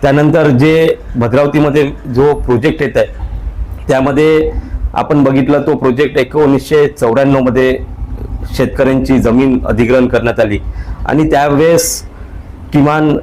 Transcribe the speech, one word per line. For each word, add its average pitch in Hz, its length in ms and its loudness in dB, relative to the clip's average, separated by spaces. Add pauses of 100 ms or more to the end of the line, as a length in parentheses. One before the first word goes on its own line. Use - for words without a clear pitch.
त्यानंतर 147 460 2
जे 156 500 2 (180)
भद्रावतीमध्ये 143 760 0 (240)
जो 143 180 4
प्रोजेक्ट 139 480 -2
येत 139 140 -2
आहे - 340 -2 (580)
त्यामध्ये 151 640 2 (420)
आपण 147 300 0
बघितलं 135 380 2
तो 147 140 0
प्रोजेक्ट 131 420 0
एकोणीसशे 143 680 2
चौऱ्याण्णवमध्ये 131 920 2 (720)
शेतकऱ्यांची 131 680 0
जमीन 123 460 2
अधिग्रहण 120 420 2
करण्यात 117 320 0
आली 104 200 0 (460)
आणि 151 260 0
त्यावेळेस 147 720 2 (720)
किमान 151 500 2